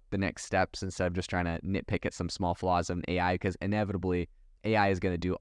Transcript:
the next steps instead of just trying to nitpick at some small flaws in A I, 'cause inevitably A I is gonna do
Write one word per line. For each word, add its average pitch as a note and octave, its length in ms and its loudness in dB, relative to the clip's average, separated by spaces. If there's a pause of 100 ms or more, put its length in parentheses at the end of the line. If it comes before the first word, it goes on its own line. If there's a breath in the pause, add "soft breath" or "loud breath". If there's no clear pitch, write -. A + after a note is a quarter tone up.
(100)
the G#2 60 -2
next - 280 -2
steps - 380 0
instead F#2 260 0
of F2 40 -4
just F2+ 160 -2
trying F2+ 160 0
to E2+ 180 -2
nitpick - 440 -2
at - 80 -4
some F2+ 140 -4
small F2 260 -2
flaws F2 340 0
in F2+ 200 -2
A F2+ 120 0
I, F2+ 160 2
'cause F#2+ 240 -2
inevitably F#2+ 680 0 (360)
A A2 120 2
I G#2 120 6
is F#2+ 120 2
gonna F2+ 180 0
do F2+ 220 0